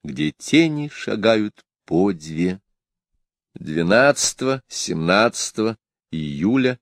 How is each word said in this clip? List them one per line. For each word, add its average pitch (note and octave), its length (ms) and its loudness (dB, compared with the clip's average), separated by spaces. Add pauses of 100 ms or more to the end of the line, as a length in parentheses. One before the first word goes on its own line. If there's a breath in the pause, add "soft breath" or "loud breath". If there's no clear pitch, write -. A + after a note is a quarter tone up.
где C#3+ 280 -4
тени D3 560 0
шагают A2 760 -2 (200)
по F#2+ 280 2
две. E2+ 480 -4 (920)
Двенадцатого, A2 1120 0
семнадцатого G#2 1080 0 (320)
июля F#2 720 -2